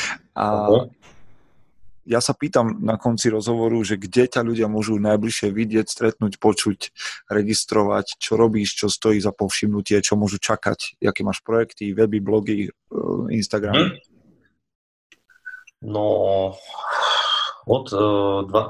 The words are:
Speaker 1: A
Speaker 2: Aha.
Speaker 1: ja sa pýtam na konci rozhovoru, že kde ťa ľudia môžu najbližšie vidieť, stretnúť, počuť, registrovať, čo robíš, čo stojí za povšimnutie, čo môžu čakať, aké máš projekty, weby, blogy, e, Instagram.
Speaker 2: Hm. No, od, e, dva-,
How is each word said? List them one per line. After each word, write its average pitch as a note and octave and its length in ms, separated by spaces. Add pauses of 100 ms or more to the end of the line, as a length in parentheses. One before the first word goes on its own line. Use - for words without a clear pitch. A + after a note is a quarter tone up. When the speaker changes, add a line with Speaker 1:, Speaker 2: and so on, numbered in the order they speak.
(380)
Speaker 1:
A G#2 80
Speaker 2:
Aha. G#2 340 (1300)
Speaker 1:
ja A#2 160
sa - 160
pýtam A#2 480
na G#2+ 160
konci A#2 320
rozhovoru, A2+ 480
že G2+ 160
kde B2 320
ťa A#2+ 160
ľudia A2+ 240
môžu G#2+ 320
najbližšie G#2+ 480
vidieť, G#2+ 400
stretnúť, A2 480
počuť, - 560 (400)
registrovať, G#2 880
čo - 160
robíš, A2 400
čo G2+ 160
stojí G#2+ 240
za G2+ 160
povšimnutie, G2+ 720
čo - 80
môžu G#2 240
čakať, - 640
aké G2+ 240
máš G2 160
projekty, A2 560
weby, G#2+ 240
blogy, G2+ 480
e, - 20 (600)
Instagram. G#2 400
Speaker 2:
Hm. E3+ 200 (2000)
No, G#2 160 (1600)
od, C3 240
e, G2+ 160 (400)
dva-, G#2+ 240